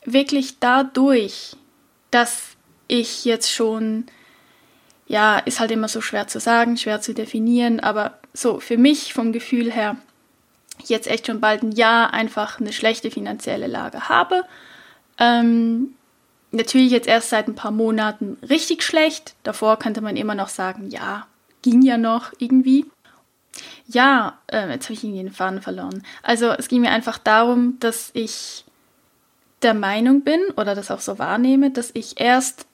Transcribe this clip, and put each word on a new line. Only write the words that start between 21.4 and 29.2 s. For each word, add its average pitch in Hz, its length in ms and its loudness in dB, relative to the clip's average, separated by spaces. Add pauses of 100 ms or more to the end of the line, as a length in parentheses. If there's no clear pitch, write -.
ging 247 180 6
ja 254 160 8
noch 226 420 0
irgendwie.“ 262 460 4 (1040)
Ja, 247 500 2 (100)
äh, 208 220 -2
jetzt - 160 -8
habe 226 80 -10
ich 208 100 -12
irgendwie 196 180 -8
den 190 100 -10
Faden 190 300 -6
verloren. 185 400 -10 (200)
Also 233 280 2
es - 180 -4
ging 254 120 2
mir 233 100 4
einfach 226 280 -2
darum, 240 600 2
dass 226 320 -4
ich - 520 -8 (1000)